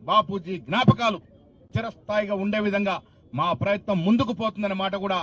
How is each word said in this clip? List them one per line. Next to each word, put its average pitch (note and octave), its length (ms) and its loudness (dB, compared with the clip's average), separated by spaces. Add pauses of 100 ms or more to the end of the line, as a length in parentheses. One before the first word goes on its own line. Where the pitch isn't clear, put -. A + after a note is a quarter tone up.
(100)
బాపూజీ F#3+ 440 0 (140)
జ్ఞాపకాలు A3+ 500 4 (560)
చిరస్థాయిగా G#3 600 -2 (100)
ఉండే G#3 240 0
విధంగా G3 280 0 (440)
మా E3 80 2 (120)
ప్రయత్నం G3+ 460 0
ముందుకు A3+ 320 4
పోతుందనే G#3+ 440 -4
మాట G3 120 -2 (100)
కూడా F#3+ 180 0